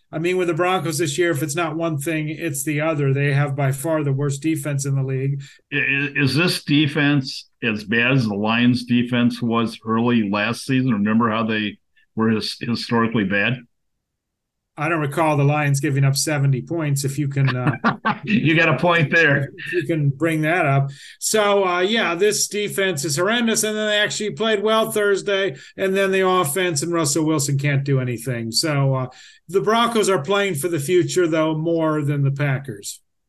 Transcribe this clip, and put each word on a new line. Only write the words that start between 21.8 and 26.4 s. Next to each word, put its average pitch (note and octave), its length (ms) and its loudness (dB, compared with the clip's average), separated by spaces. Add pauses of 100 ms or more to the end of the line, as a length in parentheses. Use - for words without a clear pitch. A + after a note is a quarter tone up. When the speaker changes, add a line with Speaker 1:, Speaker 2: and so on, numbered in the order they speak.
Speaker 1:
this G3+ 340 0
defense F#3+ 560 -2
is D3 100 -2
horrendous, A3 480 0
and G#3+ 100 -2
then G#3+ 140 -2
they G#3 120 0
actually G#3 320 -2
played G#3 300 0
well A3 300 2
Thursday, G3 640 0 (220)
and F#3+ 180 -2
then G3 160 2
the F#3+ 160 2
offense F3+ 540 0